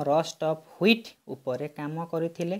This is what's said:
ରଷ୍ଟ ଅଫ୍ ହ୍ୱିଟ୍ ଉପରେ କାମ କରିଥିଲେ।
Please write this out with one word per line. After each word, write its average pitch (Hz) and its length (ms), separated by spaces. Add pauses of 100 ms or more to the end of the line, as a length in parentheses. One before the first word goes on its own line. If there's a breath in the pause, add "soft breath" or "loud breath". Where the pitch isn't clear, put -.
ରଷ୍ଟ 151 400
ଅଫ୍ 156 260
ହ୍ୱିଟ୍ 226 380 (200)
ଉପରେ 131 400
କାମ 151 380
କରିଥିଲେ। 165 540